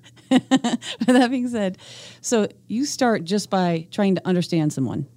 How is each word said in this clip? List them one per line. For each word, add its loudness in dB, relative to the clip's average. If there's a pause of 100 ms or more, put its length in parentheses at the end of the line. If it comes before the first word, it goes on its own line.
(140)
<laughs> -20
but 2 (280)
that 6
being -2
said, -2 (440)
so 2 (200)
you -2
start 0
just -4
by 0
trying 2
to -4
understand 0
someone, -4